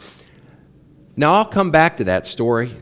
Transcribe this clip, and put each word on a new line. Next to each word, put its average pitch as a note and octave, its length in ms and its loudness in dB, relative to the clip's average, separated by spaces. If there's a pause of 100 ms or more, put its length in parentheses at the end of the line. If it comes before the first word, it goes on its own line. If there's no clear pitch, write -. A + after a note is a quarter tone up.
(1160)
Now, D3+ 200 2
I'll A3 100 2
come G3 260 -2
back D#3+ 240 4
to A#2 80 -6
that F#2 240 -2
story, A#2 540 -2